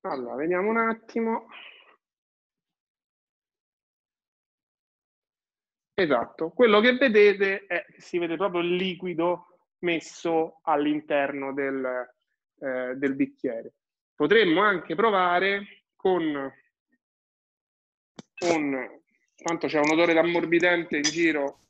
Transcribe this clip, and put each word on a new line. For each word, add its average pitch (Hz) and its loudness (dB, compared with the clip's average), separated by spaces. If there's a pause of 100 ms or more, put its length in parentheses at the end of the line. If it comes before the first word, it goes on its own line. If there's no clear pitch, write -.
Allora, 131 -6
vediamo 180 -2
un 226 0
attimo. 226 -4 (4000)
Esatto, 156 -2
quello 214 4
che 247 4
vedete 208 4
è, 175 -4 (120)
si - -6
vede 170 -2
proprio 175 -2
il 175 0
liquido 175 -4 (140)
messo 165 -4
all'interno 147 -2
del, 131 -6 (460)
eh, 127 -6
del 135 -2
bicchiere. 131 -6 (380)
Potremmo 180 2
anche 175 0
provare 196 0 (100)
con 156 -2 (1900)
un, 147 -2 (360)
tanto 165 -4
c'è 151 0
un 147 2
odore 165 4
d'ammorbidente 170 2
in 147 -2
giro 151 -2